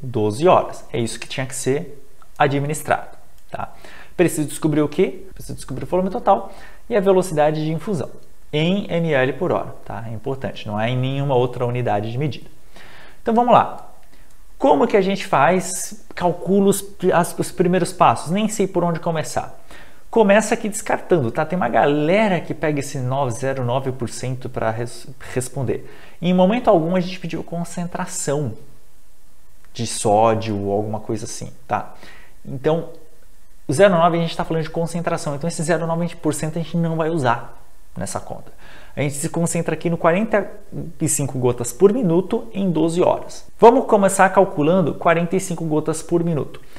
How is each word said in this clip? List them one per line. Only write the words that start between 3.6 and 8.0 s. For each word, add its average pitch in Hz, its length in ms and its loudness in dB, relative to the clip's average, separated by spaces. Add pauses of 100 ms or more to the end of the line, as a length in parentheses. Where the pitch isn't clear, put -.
Preciso 156 340 2
descobrir 151 320 2
o 147 80 2
quê? - 340 0 (100)
Preciso - 220 -10
descobrir 135 300 -8
o - 20 -8
volume 185 220 0
total 233 420 2 (380)
e 233 80 0
a 208 40 6
velocidade 160 600 4
de 156 80 -2
infusão, 165 380 -4 (420)